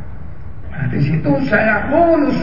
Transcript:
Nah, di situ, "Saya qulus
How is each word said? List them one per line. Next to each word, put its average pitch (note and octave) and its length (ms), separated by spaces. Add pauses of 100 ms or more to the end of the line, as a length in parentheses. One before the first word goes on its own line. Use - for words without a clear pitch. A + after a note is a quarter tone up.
(720)
Nah, B2 160
di - 140
situ, D#3+ 280 (160)
"Saya G#3+ 400
qulus D#4 560